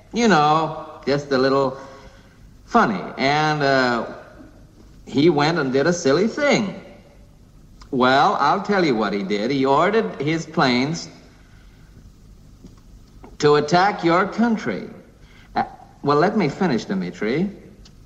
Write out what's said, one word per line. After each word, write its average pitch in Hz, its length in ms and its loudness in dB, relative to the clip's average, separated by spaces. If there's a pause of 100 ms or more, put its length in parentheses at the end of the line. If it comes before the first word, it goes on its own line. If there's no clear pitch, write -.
(120)
You 233 160 0
know, 156 800 0
just 143 260 -2
a 131 60 2
little 135 400 2 (880)
funny. 127 360 0 (160)
And, 151 460 0
uh, 127 480 0 (960)
he 143 220 2
went 156 300 0
and 135 120 -2
did 139 140 2
a 175 80 2
silly 170 340 2
thing. 220 540 -2 (1120)
Well, 139 480 4
I'll 170 240 0
tell 196 200 0
you 139 120 2
what 104 180 -2
he 101 80 -2
did. 104 300 -4
He 135 120 0
ordered 180 560 0
his 160 280 -4
planes 139 600 0 (2250)
to 147 180 4
attack 175 480 2
your 175 240 2
country. 208 640 -2 (680)
Uh, 120 100 0 (360)
well, 143 160 2
let 196 180 2
me 175 140 2
finish, 143 360 -2
Dimitri. 104 680 -4 (540)